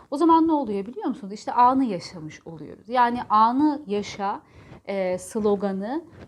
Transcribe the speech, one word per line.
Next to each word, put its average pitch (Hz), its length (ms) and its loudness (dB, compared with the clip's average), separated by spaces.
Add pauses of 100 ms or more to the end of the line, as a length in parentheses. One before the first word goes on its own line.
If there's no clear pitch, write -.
(100)
o 285 60 -6
zaman 330 320 6
ne 330 40 2
oluyor 214 340 -2
biliyor 381 200 -10
musunuz? 208 260 -8
İşte 220 200 -10
anı 262 320 4
yaşamış 165 640 -8
oluyoruz. 160 420 -16
Yani 247 340 2
anı 254 640 4
yaşa, 202 540 -4 (440)
e, 185 340 -2
sloganı 202 840 -2 (240)